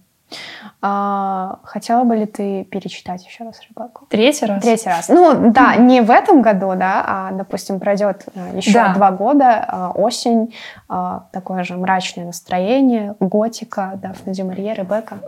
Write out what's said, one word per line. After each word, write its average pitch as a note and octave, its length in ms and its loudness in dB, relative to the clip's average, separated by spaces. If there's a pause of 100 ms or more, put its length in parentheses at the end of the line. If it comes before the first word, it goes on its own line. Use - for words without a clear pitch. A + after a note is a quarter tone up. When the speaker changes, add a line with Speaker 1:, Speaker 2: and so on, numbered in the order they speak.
(800)
Speaker 1:
А, G3 800 -4
хотела A#3 400 -2
бы A#3 120 2
ли G#3+ 100 -2
ты G3+ 400 -6
перечитать F#3 600 -12
ещё - 200 -18
раз A3+ 240 -20
Ребекку? - 400 -18
Speaker 2:
Третий A#3+ 380 2
раз? G3+ 160 -4
Speaker 1:
Третий A3+ 260 0
раз. E3+ 200 -2
Ну, C#4+ 420 6
да, A3 240 6
Speaker 2:
Мгм. A#3+ 120 6
Speaker 1:
не B3+ 140 6
в G#3+ 100 2
этом E4 300 6
году, G3 340 2
да, F#3 320 0
а, F#3+ 240 -6
допустим, F#3+ 480 -8
пройдёт, G3+ 460 -2 (100)
э, F#3 220 -10
ещё G3 160 2
Speaker 2:
Да. G#3+ 200 4
Speaker 1:
два F#3+ 180 4
года, A#3 560 2
а, F3+ 280 -6
осень, A#3 580 0 (360)
а, - 420 -6
такое F#3 320 -6
же F3+ 140 -10
мрачное F#3 480 -4
настроение, G#3 960 -2
готика, G3+ 840 -4
Дафна F#3+ 320 -10
дю F#3+ 120 -6
Мариё, G3 300 -6
Ребекка. G#3 400 -6 (120)